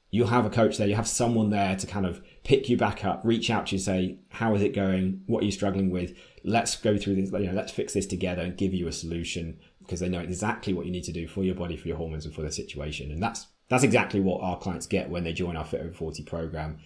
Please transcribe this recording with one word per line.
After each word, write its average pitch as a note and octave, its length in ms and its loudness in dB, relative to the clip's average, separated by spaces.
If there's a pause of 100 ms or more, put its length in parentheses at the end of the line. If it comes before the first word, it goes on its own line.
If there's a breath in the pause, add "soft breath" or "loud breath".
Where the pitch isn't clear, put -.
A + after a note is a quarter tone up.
(120)
you'll A2 160 4
have A#2+ 180 4
a - 40 0
coach G#2+ 280 4
there, G#2+ 100 4
you G2+ 80 4
have A#2 120 0
someone A2+ 440 2
there G2 240 2
to F#2+ 100 -4
kind G2 200 -2
of F2 160 -4 (220 loud breath)
pick - 240 4
you A#2+ 100 4
back G#2+ 280 0
up, F#2 180 0
reach A2+ 280 2
out G#2+ 160 0
to G2 80 -2
you, F#2+ 40 0
say, F#2 380 0 (120)
"How A2+ 260 2
is G2+ 80 4
it G2+ 100 2
going? F#2+ 540 2
What A2+ 160 2
are - 20 2
you G2+ 60 2
struggling F#2+ 400 2
with? F2 240 -2 (280 loud breath)
Let's A2 320 2
go G#2 220 2
through G2 180 2
this, F#2+ 160 0
you F#2+ 160 0
know, F2+ 60 -2
let's G#2 180 -2
fix - 220 -4
this F#2+ 140 0
together F2+ 340 -2
and F2+ 160 -4
give F#2+ 160 2
you F2 140 -2
a D#2 40 -4
solution," E2 680 -6 (220 soft breath)
because E2+ 180 -6
they F2+ 100 -2
know F2+ 100 0
exactly G2+ 540 -2
what F2+ 140 -2
you F2+ 40 -4
need F2+ 120 -4
to - 80 -8
do E2 160 -6
for G2 160 -4
your F#2 100 2
body, F2 240 -4
for D#2 100 -10
your D#2 100 -4
hormones, D#2 280 -6
and D2+ 80 -10
for D#2+ 80 -8
the D2+ 100 -4
situation. D2 600 -8
And D#2+ 100 -4
that's, A2+ 260 -4 (200)
that's B2+ 160 4
exactly G#2+ 360 4
what F#2+ 220 2
our F2+ 160 -2
clients - 300 -6
get F#2 220 0
when F2 140 -2
they E2 100 -2
join F2 220 -2
our D#2 100 -6
Fit - 160 -4
Over E2+ 120 -8
Forty D#2 300 -8
program. D#2+ 640 -6